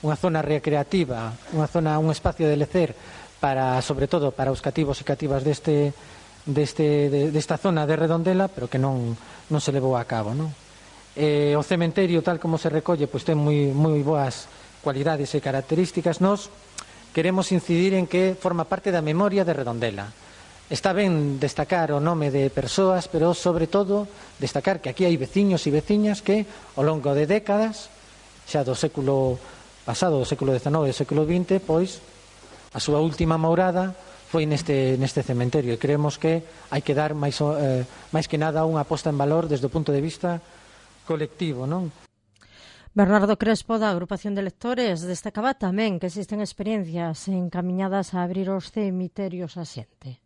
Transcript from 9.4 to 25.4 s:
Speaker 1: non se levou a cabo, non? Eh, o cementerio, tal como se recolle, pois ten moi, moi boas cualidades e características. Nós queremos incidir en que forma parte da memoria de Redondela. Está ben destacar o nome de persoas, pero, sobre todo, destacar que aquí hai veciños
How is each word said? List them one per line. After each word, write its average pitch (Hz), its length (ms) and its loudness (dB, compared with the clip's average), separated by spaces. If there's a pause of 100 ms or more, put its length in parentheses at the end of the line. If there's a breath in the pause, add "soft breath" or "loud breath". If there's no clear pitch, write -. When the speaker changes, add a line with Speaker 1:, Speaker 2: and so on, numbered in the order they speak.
Speaker 1:
non 151 160 0
se 143 80 0
levou 131 240 2
a 117 80 -2
cabo, 113 320 -2
non? 156 160 -4 (640 loud breath)
Eh, 147 400 2
o 147 80 0
cementerio, 170 560 2
tal 170 160 0
como 160 240 -2
se 165 80 0
recolle, 151 400 0
pois - 160 -6
ten 170 80 2
moi, 147 400 2
moi 151 320 4
boas 143 400 -2 (340 loud breath)
cualidades 143 560 -2
e 139 80 0
características. 160 800 0
Nós 196 240 0 (640 loud breath)
queremos 185 400 0
incidir 180 480 2
en 180 80 0
que 185 320 2
forma 175 240 0
parte 190 320 -2
da 160 80 2
memoria 185 400 2
de 170 80 0
Redondela. 117 560 -2 (640 loud breath)
Está 185 240 0
ben 160 400 2
destacar 147 560 0
o 147 80 0
nome 151 320 0
de 139 160 2
persoas, 180 640 0
pero, 170 240 2
sobre 165 320 0
todo, 202 400 0 (320 loud breath)
destacar 143 400 -2
que - 80 -8
aquí 127 160 -2
hai 170 160 4
veciños 190 480 2